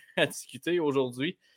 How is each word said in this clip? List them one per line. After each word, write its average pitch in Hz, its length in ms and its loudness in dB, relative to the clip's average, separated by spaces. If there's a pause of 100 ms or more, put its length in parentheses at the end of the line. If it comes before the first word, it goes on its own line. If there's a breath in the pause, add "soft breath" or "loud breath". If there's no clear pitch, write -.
<laughs> - 100 -20
à 160 100 4
discuter - 540 -2
aujourd'hui. 135 580 0 (200)